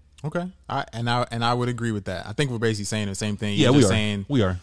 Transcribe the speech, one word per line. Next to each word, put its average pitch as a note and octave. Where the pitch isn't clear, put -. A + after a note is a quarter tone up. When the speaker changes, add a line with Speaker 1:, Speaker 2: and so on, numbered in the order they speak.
Speaker 1:
Okay. F3
I, C#3
and A#2
I, B2
and A#2
I A#2+
would B2
agree A#2
with G#2
that. F2+
I G#2
think D3
we're A#2+
basically G#2+
saying G#2+
the G2
same G#2
thing. G#2
Speaker 2:
Yeah, A#2
Speaker 1:
You're B2
Speaker 2:
we D3
Speaker 1:
just G2
Speaker 2:
are. -
Speaker 1:
saying G2+
Speaker 2:
We C#3
are. F#2